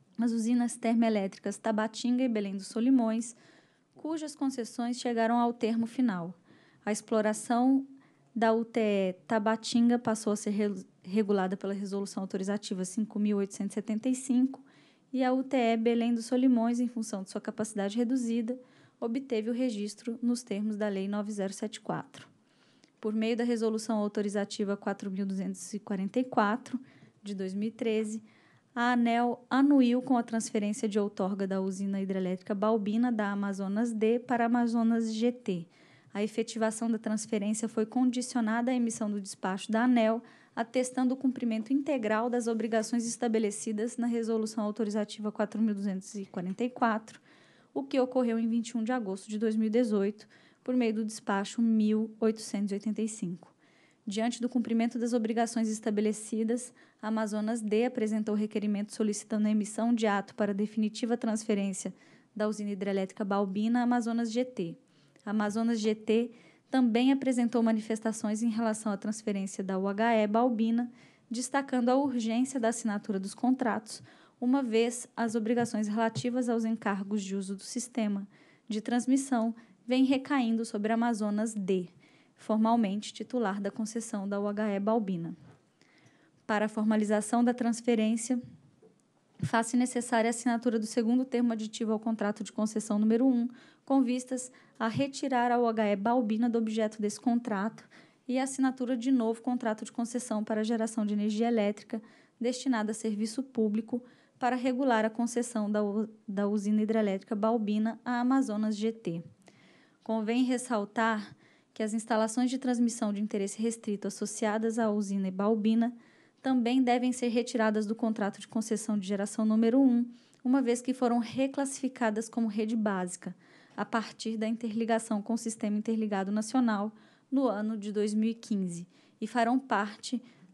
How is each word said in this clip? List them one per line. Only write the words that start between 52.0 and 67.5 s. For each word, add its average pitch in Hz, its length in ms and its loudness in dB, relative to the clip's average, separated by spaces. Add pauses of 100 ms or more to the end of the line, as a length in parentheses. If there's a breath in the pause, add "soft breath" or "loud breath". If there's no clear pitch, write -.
oitocentos 214 540 -2
e - 20 -2
oitenta 208 280 -4
e 220 60 -2
cinco. - 460 -8 (520 soft breath)
Diante 220 340 -2
do 240 100 -2
cumprimento 233 480 0
das 233 160 0
obrigações 226 540 0
estabelecidas, 214 1080 -2 (260 soft breath)
a 214 80 -8
Amazonas 214 540 -2
D 214 240 2
apresentou 214 480 0
requerimento 208 600 -2
solicitando 214 540 0
a - 20 4
emissão 214 440 2
de 220 120 2
ato 202 280 0
para 202 200 0
definitiva 214 640 0
transferência 208 760 -2 (440 loud breath)
da 214 100 0
usina 208 240 -4
hidrelétrica 196 540 -2
Balbina 202 560 2
à - 20 2
Amazonas 233 480 0
G 247 140 0
T. 180 320 -6 (480 soft breath)
A 208 60 -6
Amazonas 220 500 0
G 214 140 2
T 226 360 0 (400 loud breath)
também 254 420 4
apresentou 247 500 2